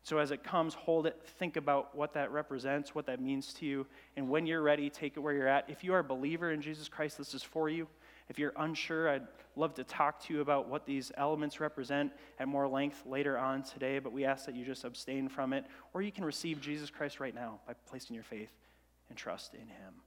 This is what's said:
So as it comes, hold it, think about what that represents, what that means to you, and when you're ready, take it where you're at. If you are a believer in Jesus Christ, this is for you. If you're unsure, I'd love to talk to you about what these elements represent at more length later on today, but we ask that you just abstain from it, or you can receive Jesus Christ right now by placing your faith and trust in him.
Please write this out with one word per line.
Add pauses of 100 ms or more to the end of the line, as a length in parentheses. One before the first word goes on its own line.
So
as
it
comes,
hold
it, (160)
think
about
what
that
represents,
what
that
means
to
you, (300)
and
when
you're
ready,
take
it
where
you're
at.
If
you
are
a
believer
in
Jesus
Christ,
this
is
for
you. (420)
If
you're
unsure,
I'd (280)
love
to
talk
to
you
about
what
these
elements
represent (260)
at
more
length
later
on
today,
but
we
ask
that
you
just
abstain
from
it, (280)
or
you
can
receive
Jesus
Christ
right
now
by (140)
placing
your
faith (580)
and
trust
in
him. (120)